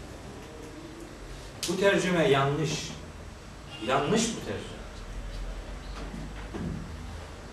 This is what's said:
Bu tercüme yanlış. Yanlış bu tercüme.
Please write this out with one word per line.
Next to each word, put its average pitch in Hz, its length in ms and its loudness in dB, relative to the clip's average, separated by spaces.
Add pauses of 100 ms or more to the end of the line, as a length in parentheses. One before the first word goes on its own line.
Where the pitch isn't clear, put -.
(1700)
Bu 190 120 2
tercüme 180 480 8
yanlış. 139 420 6 (1160)
Yanlış 165 360 6
bu - 180 0
tercüme. - 360 -6 (2750)